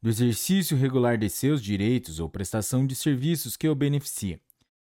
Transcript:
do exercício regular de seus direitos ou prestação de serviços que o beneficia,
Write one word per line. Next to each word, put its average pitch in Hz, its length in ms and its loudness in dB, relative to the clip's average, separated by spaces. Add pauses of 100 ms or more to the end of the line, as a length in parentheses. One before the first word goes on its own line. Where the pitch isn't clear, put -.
do 113 60 -2
exercício 123 720 2
regular 127 400 4
de 107 120 0
seus 143 320 0
direitos 101 600 0
ou 80 80 -4
prestação 113 580 -2
de 131 80 -4
serviços 135 600 -2
que 160 100 -2
o 156 80 2
beneficia, 139 640 -2 (520)